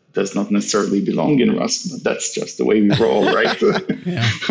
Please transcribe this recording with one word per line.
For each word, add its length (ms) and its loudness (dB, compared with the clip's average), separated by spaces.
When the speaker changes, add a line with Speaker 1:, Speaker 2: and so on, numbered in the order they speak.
Speaker 1:
does 220 -2
not 160 -2
necessarily 520 0
belong 360 2
in 180 2
Rust, 340 -4
but 120 -12
that's 300 -4
just 240 -8
the 80 -2
way 160 4
we 140 4
roll, 300 4
Speaker 2:
<laughs> 100 2
Speaker 1:
right? 260 0
<laughs> 440 0
Speaker 3:
Yeah. 240 0